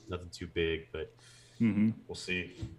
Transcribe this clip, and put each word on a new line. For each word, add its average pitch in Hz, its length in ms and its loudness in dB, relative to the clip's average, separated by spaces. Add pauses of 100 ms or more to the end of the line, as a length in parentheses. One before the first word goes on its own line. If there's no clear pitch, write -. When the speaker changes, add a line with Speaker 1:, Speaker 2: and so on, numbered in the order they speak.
Speaker 1:
nothing 87 240 -6
too - 160 -8
big, 82 440 0
but 78 200 -6 (500)
Speaker 2:
Mm-hmm. 107 280 6 (180)
Speaker 1:
we'll 90 80 -8
see. 90 400 -4 (240)